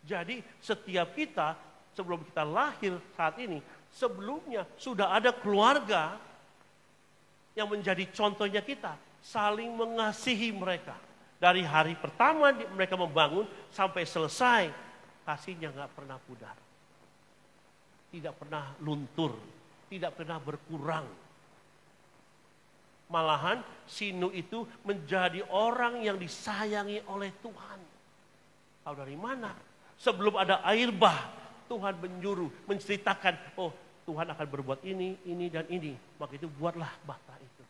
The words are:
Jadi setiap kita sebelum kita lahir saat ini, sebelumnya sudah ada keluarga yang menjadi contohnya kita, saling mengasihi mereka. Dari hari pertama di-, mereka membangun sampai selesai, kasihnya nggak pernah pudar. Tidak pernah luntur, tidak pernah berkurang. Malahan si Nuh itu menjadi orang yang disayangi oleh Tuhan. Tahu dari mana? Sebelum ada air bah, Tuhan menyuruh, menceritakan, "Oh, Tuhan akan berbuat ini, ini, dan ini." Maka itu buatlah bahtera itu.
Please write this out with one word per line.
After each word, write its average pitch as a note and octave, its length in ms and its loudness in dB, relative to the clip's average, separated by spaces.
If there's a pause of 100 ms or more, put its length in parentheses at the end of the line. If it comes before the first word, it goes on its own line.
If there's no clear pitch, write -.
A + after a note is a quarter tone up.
Jadi F3+ 400 -6 (160)
setiap F3+ 560 -2
kita E3 400 -2 (400)
sebelum F3 320 -4
kita D#3 160 -2
lahir F#3+ 560 0 (160)
saat E3 240 0
ini, F3+ 240 -6 (300)
sebelumnya A#3 840 -4
sudah G3 400 0
ada A#3 160 6
keluarga G#3 880 4 (1300)
yang G#3 160 -2
menjadi F#3+ 420 0
contohnya G3+ 540 2
kita, F#3 320 -6 (240)
saling G#3+ 500 0
mengasihi A3+ 800 0
mereka. F3+ 460 -4 (400)
Dari F3+ 240 8
hari D#3 320 4
pertama C#4+ 560 6
di-, A#3 240 2
mereka F#3+ 240 0
membangun D#3+ 480 4 (240)
sampai F#3 400 0
selesai, F3 640 4 (480)
kasihnya D#3+ 480 -6
nggak C#3 240 -10
pernah C3+ 240 -14
pudar. A#2 400 -18 (1500)
Tidak D#3+ 240 -10
pernah D3 480 -10
luntur, D3 560 -2 (480)
tidak E3+ 320 -6
pernah D#3+ 240 -8
berkurang. D3+ 640 -6 (2000)
Malahan E3 500 2 (240)
si - 300 -6
Nuh F3+ 180 0
itu G#3 320 -6 (160)
menjadi F#3 720 0
orang A#3 480 2
yang G#3 160 0
disayangi G#3 880 -4
oleh G3 240 -6 (160)
Tuhan. G3+ 340 -14 (1040)
Tahu D3 140 -8
dari C#3 160 -10
mana? A3 400 -8 (460)
Sebelum G3+ 400 4
ada F#3+ 260 4
air A3+ 240 4
bah, F3+ 400 6 (400)
Tuhan G3 320 -4
menyuruh, F3+ 480 -4 (160)
menceritakan, G3 920 0
"Oh, F3+ 100 -2 (340)
Tuhan E3 280 -4
akan D3+ 180 -4
berbuat C3+ 380 -4
ini, F#3 400 -4
ini, F3 240 -4
dan D#3+ 180 -4
ini." D#3+ 240 -6 (240)
Maka C#3 180 -10
itu D#3 140 -10
buatlah D#3+ 420 -4 (140)
bahtera - 340 -14
itu. C3 300 -20